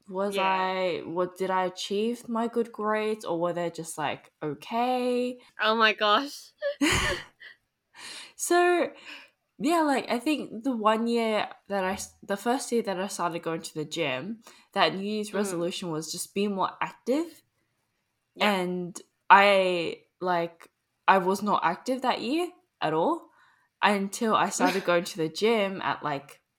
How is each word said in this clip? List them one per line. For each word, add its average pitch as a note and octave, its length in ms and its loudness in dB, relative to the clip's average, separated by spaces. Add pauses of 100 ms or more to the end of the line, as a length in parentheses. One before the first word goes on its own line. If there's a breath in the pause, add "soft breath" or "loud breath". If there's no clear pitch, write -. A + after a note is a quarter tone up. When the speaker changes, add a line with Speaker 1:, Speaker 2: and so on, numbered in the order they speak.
Speaker 1:
Was G3 280 -4
Speaker 2:
Yeah. F#3+ 80 0
Speaker 1:
I, F#3 600 0
what, F3+ 320 -4
did F#3 140 -2
I F#3 140 2
achieve G#3 640 -4
my A#3 180 -2
good A3+ 240 -2
grades G#3+ 540 -2
or E3+ 160 -2
were F3 120 0
they E3+ 180 -2
just, E3 280 -12
like, C#3 320 -6 (100)
okay?" B3 1000 -2 (200 loud breath)
Speaker 2:
Oh G#3+ 140 2
my A3 200 4
gosh. A3 640 0
<laughs> - 60 -16 (180)
Speaker 1:
<laughs> - 520 0 (1040 loud breath)
So, F4 540 4 (680 loud breath)
yeah, D#4+ 240 2
like, C#4+ 280 0
I A#3+ 80 0
think A#3+ 460 -2
the C4 120 0
one A3 300 4
year A3+ 420 2 (200)
that G3 160 0
I F#3 80 0
s-, - 300 -8
the G3+ 140 -4
first A#3+ 360 -2
year A#3 100 2
that F#3 160 -4
I F#3+ 80 -2
started E3+ 360 -4
going E3 200 -4
to - 120 -14
the D#3 100 -4
gym, D3+ 580 -4 (300 loud breath)
that E3+ 200 4
New F#3+ 100 -6
Year's G#3 280 -4
Speaker 2:
Mm. - 40 -8
Speaker 1:
resolution F3+ 560 -2
was D#3 220 -6
just - 220 -10
be G3+ 140 0
more F#3+ 320 -2
active. C#4+ 640 -4 (920)
Speaker 2:
Yeah. G3+ 180 0
Speaker 1:
And F3+ 480 -4 (300)
I, F#3 720 6 (180)
like, E3+ 480 -2 (380)
I F#3+ 120 8
was F#3+ 240 0
not G3+ 220 0
active B3 380 -2
that A#3+ 180 0
year E4 300 -2 (320)
at D#3 100 0
all A3 380 0 (500 soft breath)
until G3+ 540 0
I F3+ 160 2
started F#3 340 0
Speaker 2:
<laughs> F3 60 0
Speaker 1:
going F3 140 2
to - 120 -12
the D#3+ 120 -2
gym G3 520 0
at, - 220 -4
like, C#3 400 -8 (160)